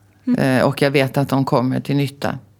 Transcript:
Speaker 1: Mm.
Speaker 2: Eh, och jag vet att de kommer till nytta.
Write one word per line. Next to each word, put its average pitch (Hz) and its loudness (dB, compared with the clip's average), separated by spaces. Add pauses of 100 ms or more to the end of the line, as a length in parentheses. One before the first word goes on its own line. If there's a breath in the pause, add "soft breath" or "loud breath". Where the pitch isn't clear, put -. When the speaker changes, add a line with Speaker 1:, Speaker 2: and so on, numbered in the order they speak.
(280)
Speaker 1:
Mm. 247 0 (200)
Speaker 2:
Eh, - 4
och 139 -2
jag 143 2
vet 135 2
att 139 0
de 135 0
kommer 127 0
till 139 -4
nytta. 139 -4 (220)